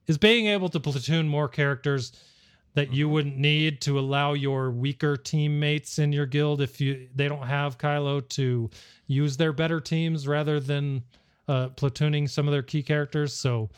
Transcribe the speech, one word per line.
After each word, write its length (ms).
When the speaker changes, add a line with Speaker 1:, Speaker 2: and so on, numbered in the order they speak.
Speaker 1:
is 100
being 300
able 220
to 100
platoon 480
more 200
characters 640
that 180
you 120
Speaker 2:
Mm-hmm. 80
Speaker 1:
wouldn't 240
need 440
to 160
allow 360
your 360
weaker 480
teammates 800
in 160
your 140
guild, 340
if 180
you, 360
they 120
don't 200
have 320
Kylo, 500
to 400
use 300
their 160
better 280
teams 460
rather 320
than, 420
uh, 220
platooning 600
some 180
of 40
their 100
key 220
characters. 500
So 440